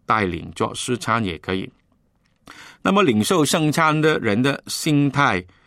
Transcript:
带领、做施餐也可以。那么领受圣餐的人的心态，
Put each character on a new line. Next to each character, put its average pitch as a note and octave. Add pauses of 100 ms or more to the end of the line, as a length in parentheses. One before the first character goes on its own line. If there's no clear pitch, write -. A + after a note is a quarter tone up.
带 G#2+
领、 F2
做 G#2+
施 B2
餐 A2+
也 F2
可 -
以。 F#2+ (1120)
那 F#3+
么 G3+
领 A2
受 E3
圣 D3+
餐 D#3
的 D3+
人 G#2+
的 C#3
心 C#3+
态， A#2+ (220)